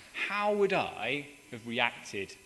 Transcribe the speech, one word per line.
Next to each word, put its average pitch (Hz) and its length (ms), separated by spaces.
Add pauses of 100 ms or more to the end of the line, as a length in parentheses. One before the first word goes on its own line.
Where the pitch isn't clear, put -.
(280)
"How 208 260
would 196 200
I 139 540 (240)
have 113 160
reacted 117 680 (100)